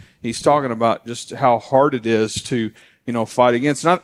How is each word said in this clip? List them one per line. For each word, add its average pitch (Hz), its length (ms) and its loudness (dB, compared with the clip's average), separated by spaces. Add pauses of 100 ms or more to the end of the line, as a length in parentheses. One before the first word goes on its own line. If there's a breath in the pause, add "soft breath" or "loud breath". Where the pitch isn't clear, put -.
(220 loud breath)
he's 117 180 -8
talking 143 320 0
about 113 340 -2
just 117 260 -14
how 120 260 2
hard 135 380 2
it 113 100 -8
is 110 380 0
to, 113 280 -4 (360 soft breath)
you 123 40 -4
know, 117 140 -2
fight 123 300 2
against. 135 280 -2
And 165 100 2
I, 180 100 0